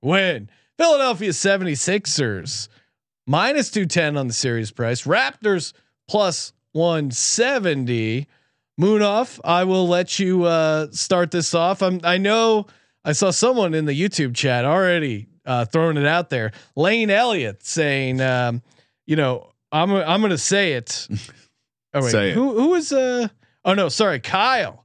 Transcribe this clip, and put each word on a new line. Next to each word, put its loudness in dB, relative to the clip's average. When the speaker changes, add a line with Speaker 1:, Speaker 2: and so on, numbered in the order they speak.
Speaker 1:
win. 0
Philadelphia 2
seventy-sixers, -2
minus 0
two -2
ten 0
on -2
the -6
series -4
price. -4
Raptors -2
plus -2
one 0
seventy. -2
Munaf, 0
I 2
will 2
let 0
you, 2
uh, 2
start 0
this -4
off. 0
I'm, 0
I 2
know 2
I -2
saw 2
someone 2
in 0
the -2
YouTube -2
chat 0
already, 0
uh, -2
throwing 0
it 0
out 0
there. -4
Lane 2
Elliott 0
saying, -2
um, 0
you 0
know, -2
I'm, 2
I'm 2
gonna 2
say 0
it. -8
Speaker 2:
<laughs> -4
Speaker 1:
Oh, 0
wait. 0
Speaker 2:
Say 2
it. -2
Speaker 1:
Who, 2
who 2
was, 0
uh, 0
oh, 2
no, 0
sorry, 0
Kyle. 0